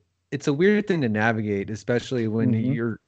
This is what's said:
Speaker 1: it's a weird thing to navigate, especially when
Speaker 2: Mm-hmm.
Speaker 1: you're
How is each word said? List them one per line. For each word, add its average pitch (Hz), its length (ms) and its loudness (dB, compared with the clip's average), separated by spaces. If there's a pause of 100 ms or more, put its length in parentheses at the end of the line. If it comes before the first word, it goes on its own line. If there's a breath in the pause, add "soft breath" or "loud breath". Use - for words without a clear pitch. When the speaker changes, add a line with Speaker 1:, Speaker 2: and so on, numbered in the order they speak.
(320)
Speaker 1:
it's 139 160 -4
a 147 60 2
weird 208 340 4
thing 170 140 0
to 123 80 0
navigate, 107 600 0
especially 120 580 -4
when 110 260 2
Speaker 2:
Mm-hmm. 117 200 0
Speaker 1:
you're 113 340 -4